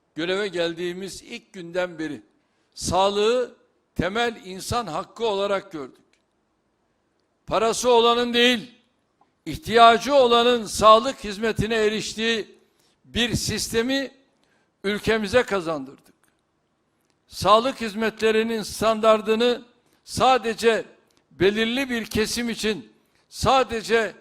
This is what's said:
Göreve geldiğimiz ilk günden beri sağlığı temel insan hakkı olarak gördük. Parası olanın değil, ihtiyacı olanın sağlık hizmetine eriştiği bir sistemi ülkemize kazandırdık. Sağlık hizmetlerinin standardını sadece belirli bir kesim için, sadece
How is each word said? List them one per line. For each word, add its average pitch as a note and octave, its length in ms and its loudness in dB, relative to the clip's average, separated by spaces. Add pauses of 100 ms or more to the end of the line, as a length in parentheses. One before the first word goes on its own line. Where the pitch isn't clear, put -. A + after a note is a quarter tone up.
(140)
Göreve F#3 340 -4
geldiğimiz F3 760 -6
ilk - 300 -18
günden F3 460 -8
beri D3+ 240 -8 (520)
sağlığı G#3 840 0 (380)
temel A3+ 500 -2
insan F#3+ 420 -6
hakkı F#3 400 -8
olarak G3 460 -2
gördük. C3+ 320 -14 (1400)
Parası G#3+ 440 0
olanın A#3 440 4
değil, A#3+ 440 2 (680)
ihtiyacı A3+ 680 4
olanın A#3+ 520 4
sağlık A3+ 580 4
hizmetine G#3+ 500 -4
eriştiği G#3+ 840 -4 (460)
bir G#3 300 -4
sistemi A#3+ 760 -4 (720)
ülkemize G#3 580 0
kazandırdık. D#3+ 720 -6 (1120)
Sağlık A3+ 540 2
hizmetlerinin A3 840 -2
standardını A3 1000 0 (420)
sadece A3 800 2 (460)
belirli A3+ 600 0
bir A#3 140 -4
kesim A3 460 -4
için, G#3 420 -6 (360)
sadece A3 920 0